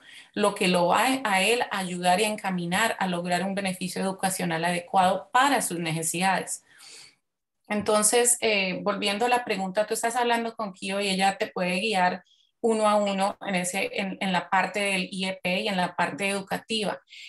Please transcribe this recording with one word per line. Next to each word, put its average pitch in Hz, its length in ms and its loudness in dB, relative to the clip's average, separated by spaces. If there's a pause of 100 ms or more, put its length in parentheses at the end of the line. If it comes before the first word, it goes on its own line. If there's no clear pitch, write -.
(340)
lo 202 200 2
que 202 140 0
lo 175 200 4
va 240 360 2
a 190 180 2
él 233 300 2
ayudar 180 480 0
y 220 60 2
encaminar 196 760 0
a 190 80 0
lograr 175 360 -2
un 196 120 -4
beneficio 185 460 -4
educacional 185 640 -2
adecuado 185 680 2
para 254 300 4
sus 175 180 -4
necesidades. 170 840 -2 (1040)
Entonces, 214 720 4
eh, 190 420 0
volviendo 202 440 -2
a 240 40 2
la 247 140 2
pregunta, 196 440 -2
tú 226 60 -4
estás 226 220 -2
hablando 233 400 0
con 208 160 -6
Kio 196 300 -4
y 202 80 0
ella 190 280 2
te 214 100 -4
puede 180 320 -2
guiar 185 440 0 (380)
uno 220 260 2
a 208 80 4
uno 196 460 0
en, 196 140 -4
ese, 180 360 -2
en, 190 300 -4
en 190 100 0
la 180 180 0
parte 185 300 0
del 190 320 0
I 185 140 -4
E 190 180 -6
P 180 180 0
y 214 60 -2
en 202 80 -2
la 180 200 0
parte 175 340 -2
educativa. 202 720 -4 (280)